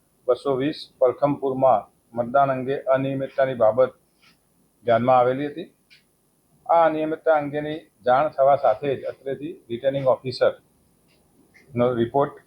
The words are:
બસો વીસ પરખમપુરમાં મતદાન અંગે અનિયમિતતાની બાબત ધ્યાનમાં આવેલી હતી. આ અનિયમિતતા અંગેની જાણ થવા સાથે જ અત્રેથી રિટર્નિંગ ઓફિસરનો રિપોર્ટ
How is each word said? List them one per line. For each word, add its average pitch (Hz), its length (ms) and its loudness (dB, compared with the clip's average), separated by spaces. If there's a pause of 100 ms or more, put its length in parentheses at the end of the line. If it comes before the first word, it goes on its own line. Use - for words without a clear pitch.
(280)
બસો - 280 -2
વીસ 143 220 -4 (200)
પરખમપુરમાં 131 920 0 (260)
મતદાન 127 340 0
અંગે 131 300 -4
અનિયમિતતાની 135 760 -2
બાબત 120 380 2 (920)
ધ્યાનમાં 120 340 2
આવેલી 131 280 0
હતી. 165 280 -14 (960)
આ 165 160 4
અનિયમિતતા 156 480 -2
અંગેની 151 440 -4 (260)
જાણ 135 240 2
થવા 139 280 2
સાથે 131 400 0
જ 107 80 -12
અત્રેથી 135 680 -10
રિટર્નિંગ 135 360 -4
ઓફિસરનો - 1900 -4
રિપોર્ટ 131 380 0 (140)